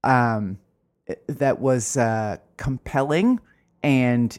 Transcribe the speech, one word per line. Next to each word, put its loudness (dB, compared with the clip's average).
um, 2
that 0
was, 0
uh, 0
compelling 0
and 2